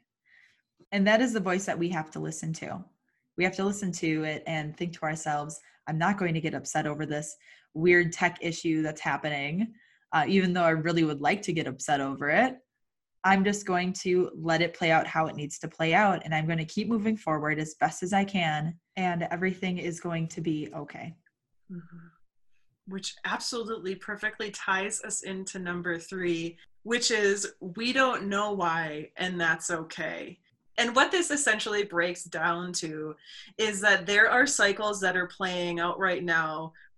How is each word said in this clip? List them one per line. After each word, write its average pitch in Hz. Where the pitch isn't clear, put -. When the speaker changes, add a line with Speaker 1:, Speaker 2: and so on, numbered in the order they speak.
Speaker 1:
And 196
that 220
is 247
the 220
voice 185
that 175
we 170
have 160
to 160
listen 160
to. -
We 175
have 185
to 196
listen 196
to 160
it 156
and 156
think 170
to -
ourselves, 156
"I'm 156
not 196
going 175
to 160
get 151
upset 147
over 151
this 151
weird 175
tech 175
issue 165
that's 156
happening, 151
uh, 151
even 185
though 180
I 165
really 165
would 147
like 175
to 175
get 156
upset 143
over 135
it." 240
I'm 190
just 202
going 180
to 180
let 160
it 170
play 170
out 160
how 160
it 156
needs 147
to 160
play 165
out. 190
And 160
I'm 156
gonna 160
keep 208
moving 220
forward 151
as 156
best -
as 180
I 196
can. 165
And 175
everything 180
is 170
going 165
to -
be 156
okay. 151
Speaker 2:
Mm-hmm. 170
Which 190
absolutely 214
perfectly 214
ties 196
us 202
into 190
number 175
three, 165
which 233
is 208
we 226
don't 254
know 208
why, 165
and 185
that's 165
okay. 165
And 233
what 269
this 349
essentially 214
breaks 175
down 175
to 156
is 208
that 190
there 208
are 247
cycles 208
that 185
are 180
playing 175
out 175
right 185
now 160